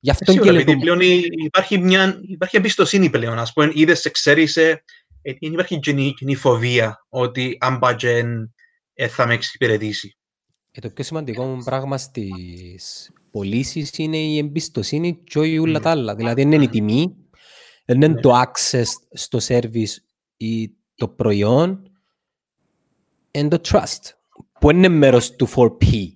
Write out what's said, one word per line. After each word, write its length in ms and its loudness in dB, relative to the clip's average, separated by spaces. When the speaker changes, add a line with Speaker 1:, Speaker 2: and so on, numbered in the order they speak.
Speaker 1:
Γι' 80 -4
Speaker 2:
Ε, 40 2
Speaker 1:
αυτόν 220 2
Speaker 2:
σίγουρα, 180 6
Speaker 1:
και 60 6
Speaker 2:
επειδή 120 2
Speaker 1:
λέμε 100 4
Speaker 2:
πλέον 200 0
η-, 220 4
υπάρχει 340 -2
μια... 440 2
υπάρχει 340 -6
εμπιστοσύνη 540 2
πλέον, 280 -4
ας 140 -6
πούμε, 220 2
είδες, 260 4
σε 100 -4
ξέρεις, 460 2
ε, 260 2
ε, 180 -12
δεν 120 -10
υπάρχει 260 -4
κοινή, 380 -2
κοινή 180 -4
φοβία 760 0
ότι 520 -6
αν 180 -2
πάει 160 0
και 160 -2
εν, 440 -4
ε, 140 -6
θα 180 -2
με 80 0
εξυπηρετήσει. 800 -4
Speaker 1:
Ε, 80 -20
το 100 -14
πιο 140 -12
σημαντικό 600 -8
πράγμα 340 -6
στις 1120 -14
πωλήσεις 680 -6
είναι 180 -4
η 220 -4
εμπιστοσύνη 840 -6
και 140 -6
όχι 200 0
όλα 200 0
Speaker 2:
Μμμ. 40 -6
Speaker 1:
τα 80 0
άλλα. 240 -2
Δηλαδή, 280 -2
δεν 100 4
είναι 100 6
η 40 4
Speaker 2:
Μμμ. 60 -4
Speaker 1:
τιμή, 440 0
δεν 120 0
είναι 120 6
Speaker 2:
Ναι. 120 0
Speaker 1:
το 220 6
access 420 -2
στο 320 -8
service 500 -2
ή 340 -6
το 140 -4
προϊόν, 720 0
είναι 180 -2
το 200 0
trust, 420 -2
που 100 6
είναι 180 6
μέρος 480 4
του 120 0
four 220 4
P. 320 2